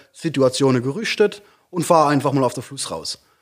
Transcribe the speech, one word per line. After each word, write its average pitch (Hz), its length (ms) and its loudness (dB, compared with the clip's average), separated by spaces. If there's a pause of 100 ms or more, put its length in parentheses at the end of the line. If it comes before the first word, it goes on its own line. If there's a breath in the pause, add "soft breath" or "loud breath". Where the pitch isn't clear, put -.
(120 loud breath)
Situationen 131 720 0
gerüstet 202 580 -2 (300 soft breath)
und 170 140 -4
fahr 160 240 4
einfach 143 240 0
mal 135 120 2
auf 120 80 0
den 123 100 -10
Fluss - 280 -12
raus. 80 340 -12 (160)